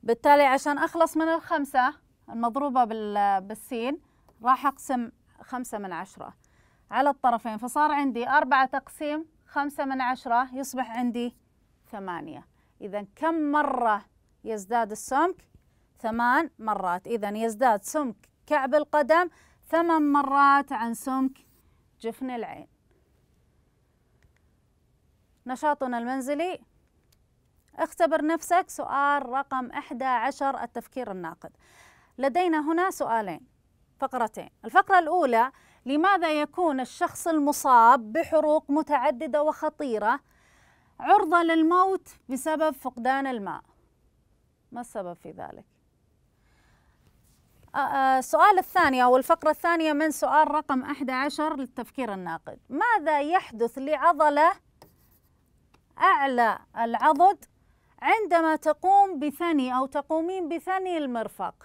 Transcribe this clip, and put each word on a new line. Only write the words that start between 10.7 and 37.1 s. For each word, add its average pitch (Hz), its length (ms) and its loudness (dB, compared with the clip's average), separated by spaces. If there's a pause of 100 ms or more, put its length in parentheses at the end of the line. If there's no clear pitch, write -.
عندي 240 460 -4 (540)
ثمانية. 170 560 -12 (340)
إذا 202 260 -10 (100)
كم 311 360 -2
مرة 247 520 0 (400)
يزداد 214 460 -4
السمك؟ 285 580 -4 (500)
ثمان 240 600 0
مرات. 196 480 -4
إذا 208 220 -4
يزداد 220 560 0
سمك 277 460 -6 (160)
كعب 269 280 0
القدم 302 540 2 (400)
ثمان 320 440 2
مرات 277 600 4
عن 233 220 -4
سمك 262 520 -4 (540)
جفن 240 300 -8
العين. 220 360 -10 (2750)
نشاطنا 254 520 -2
المنزلي، 269 640 -4 (1120)
اختبر 311 520 -2
نفسك، 339 420 0
سؤال 285 600 -2
رقم 254 420 -6
إحدى 254 340 -10
عشر، 262 580 -2
التفكير 233 480 -12
الناقد. 175 460 -12 (600)
لدينا 302 540 2
هنا 359 180 2
سؤالين، 220 560 -4 (520)
فقرتين. 240 520 -6 (140)
الفقرة 370 340 4
الأولى، 277 540 2 (340)
لماذا 320 560 2
يكون 294 380 -2
الشخص 349 480 -6